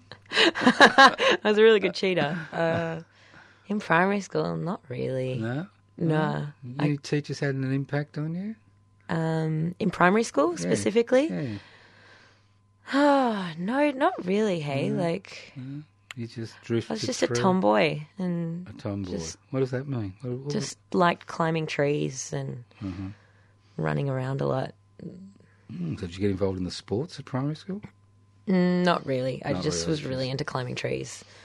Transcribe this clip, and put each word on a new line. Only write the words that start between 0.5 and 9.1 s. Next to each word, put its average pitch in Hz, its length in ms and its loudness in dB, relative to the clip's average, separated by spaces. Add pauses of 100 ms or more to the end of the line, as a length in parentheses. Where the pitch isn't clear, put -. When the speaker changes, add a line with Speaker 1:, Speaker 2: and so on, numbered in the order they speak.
Speaker 1:
was 208 140 4
a 214 40 8
really 220 180 8
good 185 140 0
cheater. 175 440 0 (140)
Uh, 165 480 -2 (680)
in 208 120 -2
primary 190 400 4
school, 170 360 -2
not 160 320 -4
really. 131 480 -4
Speaker 2:
No? 131 300 -4 (320)
Speaker 1:
Nah. 156 480 0 (160)
Speaker 2:
No? 127 160 -12
Speaker 1:
I 151 60 0
Speaker 2:
Any 147 140 2
teachers 143 420 -4
had 139 140 0
an 135 180 -2
impact 143 460 -4
on 156 160 -4
you? 202 200 -8 (600)